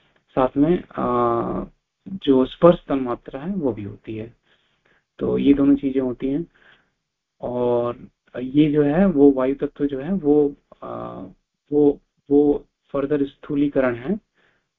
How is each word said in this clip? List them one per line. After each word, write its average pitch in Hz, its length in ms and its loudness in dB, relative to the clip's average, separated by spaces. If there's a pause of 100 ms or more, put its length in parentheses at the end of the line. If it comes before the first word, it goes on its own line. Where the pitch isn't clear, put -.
(380)
साथ 127 180 0
में, 156 220 2
आ, 120 840 -4 (440)
जो 135 360 0
स्पर्श 170 320 2 (120)
तन्मात्रा 135 520 -8
है 180 140 -8
वो 143 180 -4
भी 104 100 -12
होती 110 340 -14
है। 117 180 -14 (840)
तो 127 200 -2
ये 135 160 4
दोनों 139 200 4
चीजें 135 260 -2
होती 127 280 -4
हैं, 160 180 -4 (960)
और 120 560 -2 (460)
ये 143 300 2
जो 147 100 4
है 156 240 2
वो 143 260 6
वायु 131 220 -2
तत्व 143 320 -6
जो 139 120 -6
है 151 140 -6
वो, 147 420 2 (280)
आ, 123 60 -14 (840)
वो, 147 260 4 (320)
वो 143 340 2 (280)
फर्दर 139 320 -2
स्थूलीकरण 143 680 -2
है 143 260 -6 (580)